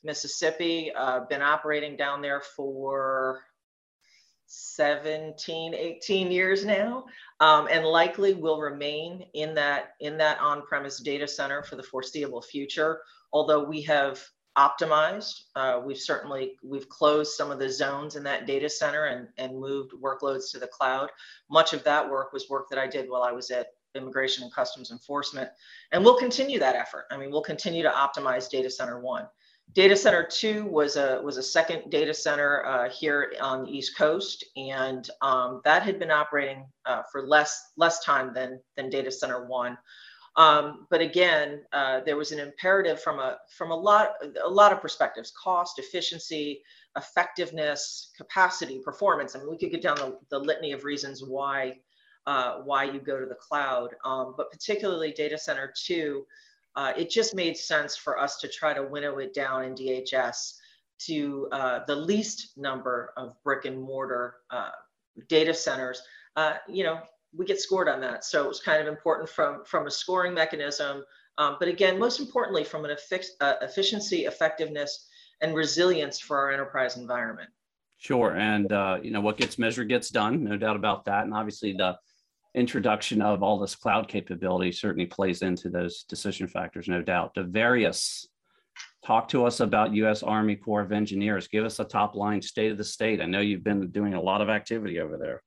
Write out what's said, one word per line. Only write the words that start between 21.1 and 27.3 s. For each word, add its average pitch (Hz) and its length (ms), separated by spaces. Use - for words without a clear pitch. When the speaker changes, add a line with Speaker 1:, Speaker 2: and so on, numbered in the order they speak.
Speaker 1:
Much 160 240
of 143 100
that 147 260
work 135 220
was 135 180
work 135 200
that 135 100
I 131 80
did 131 220
while 123 140
I 123 100
was 123 180
at 123 160
Immigration 131 500
and 117 80
Customs 123 380
Enforcement, 143 580
and 185 140
we'll 247 120
continue 262 420
that - 160
effort. - 360
I 139 60
mean, 139 140